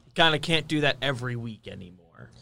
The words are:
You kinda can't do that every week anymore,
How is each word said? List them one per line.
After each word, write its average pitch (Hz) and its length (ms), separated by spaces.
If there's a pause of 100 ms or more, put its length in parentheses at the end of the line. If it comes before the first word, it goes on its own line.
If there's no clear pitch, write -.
You - 80
kinda 160 260
can't 156 300
do 151 120
that 139 200
every 127 340
week 117 320
anymore, 90 640 (100)